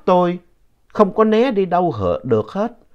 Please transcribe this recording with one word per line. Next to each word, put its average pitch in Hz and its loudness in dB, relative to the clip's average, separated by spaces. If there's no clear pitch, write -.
tôi 180 2
không 202 0
có 220 2
né 220 2
đi 196 -2
đâu 175 0
hở-, 95 -2
được 107 -2
hết. 208 -6